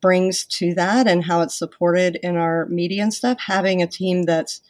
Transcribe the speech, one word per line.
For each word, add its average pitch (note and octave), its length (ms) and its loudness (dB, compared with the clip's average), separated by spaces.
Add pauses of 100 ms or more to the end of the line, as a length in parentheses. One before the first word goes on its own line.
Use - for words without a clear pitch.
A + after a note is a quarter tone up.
brings F#3 460 2
to F3 280 -2
that G3+ 320 2
and F3 160 4
how E3+ 200 2
it's - 160 -4
supported F3 640 0
in F3 140 -2
our E3 300 0
media F3 360 -2
and G#3+ 100 0
stuff, B3 260 -2
having F#3+ 440 0
a E3+ 40 0
team F3+ 360 -2
that's E3 480 -2